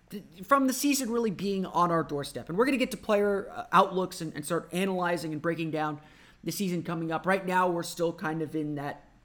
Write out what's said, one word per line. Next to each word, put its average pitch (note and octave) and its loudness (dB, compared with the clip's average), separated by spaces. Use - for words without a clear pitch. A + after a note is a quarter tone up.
the, G3 -12
from C#4 4
the B3+ 2
season C4 0
really A#3 0
being F#3+ -2
on E3+ 4
our E3 2
doorstep. C#3+ -6
And E3+ -4
we're A3+ 6
gonna C#4 4
get B3 2
to - -8
player, G3+ 2
uh, - -8
outlooks F3+ 4
and, D#3+ -6
and D3+ -8
start - -4
analyzing F3 0
and D3 -6
breaking E3 -2
down D3+ -2
the E3 -4
season F3+ 0
coming E3 -4
up. D#3+ -4
Right F#3+ 2
now, F3+ 4
we're E3+ 0
still E3 -2
kind D#3+ -4
of D3+ -6
in D3+ -2
that, C#3+ -8